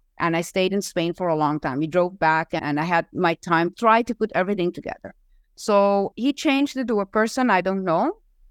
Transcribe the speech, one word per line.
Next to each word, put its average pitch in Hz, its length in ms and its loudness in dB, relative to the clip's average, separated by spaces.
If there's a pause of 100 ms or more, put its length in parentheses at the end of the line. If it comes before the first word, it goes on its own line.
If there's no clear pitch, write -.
(220)
And 165 140 0
I 170 60 0
stayed 185 320 -2
in 196 80 0
Spain 170 320 -4
for 180 160 -2
a 160 60 2
long 151 260 0
time. 139 180 -4
We 160 80 -2
drove 180 320 0
back 160 320 2
and 147 280 -4
I 156 40 -2
had 170 300 0
my 170 220 0
time, 170 420 0
tried 226 300 4
to 233 80 -4
put 220 200 -2
everything 180 380 0
together. - 420 -12 (400)
So 202 640 2
he 262 160 0
changed 277 420 0
into 233 240 -2
a 196 60 -2
person 226 440 0
I 185 120 4
don't 190 240 -2
know. 190 320 0 (320)